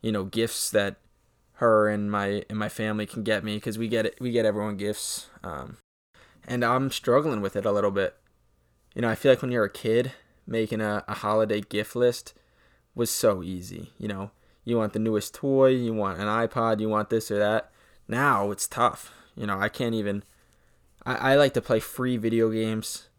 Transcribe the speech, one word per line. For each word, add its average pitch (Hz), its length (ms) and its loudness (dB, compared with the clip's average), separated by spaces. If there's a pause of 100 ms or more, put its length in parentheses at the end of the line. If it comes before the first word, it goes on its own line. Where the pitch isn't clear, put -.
you 113 100 -2
know, 98 140 -2
gifts 113 460 -2
that 101 260 0 (560)
her 110 340 4
and 104 240 -2
my, 101 380 -2
and 107 100 -6
my 107 80 -2
family 107 380 -4
can 110 180 -8
get 107 220 0
me, 107 120 -4
'cause 104 200 -6
we 113 100 -4
get 110 180 0
it, 117 140 -4
we 123 140 -4
get 113 120 4
everyone 104 300 0
gifts. - 540 -6 (160)
Um, 73 320 -10 (680)
and 120 200 -2
I'm 127 260 0
struggling 131 480 2
with 98 160 -4
it 101 100 -2
a 107 60 2
little 101 180 2
bit. 98 280 -2 (760)
You - 80 -6
know, 117 80 0
I 110 60 0
feel 135 160 4
like 123 100 4
when 127 100 -4
you're 120 120 2
a 101 60 0
kid, 117 420 0 (340)
making 110 360 -2
a, 104 260 -2
a 107 60 -6
holiday 107 480 0
gift 104 340 -6
list 123 380 0 (600)
was 117 160 -2
so 101 340 2
easy. 90 540 -10
You 107 120 -8
know, 98 220 -8 (340)
you 117 120 0
want 107 160 0
the 110 60 -2
newest 110 340 0
toy, 135 360 4
you 123 240 2
want 98 260 -2
an 104 80 -2
iPod, 113 520 0
you 107 100 0
want 107 200 0
this 113 200 0
or 104 80 0
that. 104 320 2 (380)
Now 117 440 2
it's - 160 -6
tough. - 460 -2 (220)
You 107 100 -6
know, 98 140 -2
I 104 100 2
can't 117 260 -2
even, 101 280 -4 (840)
I, 127 280 2
I - 20 8
like 143 200 6
to 120 60 2
play 113 180 2
free 127 380 -4
video 113 320 2
games. 110 680 -4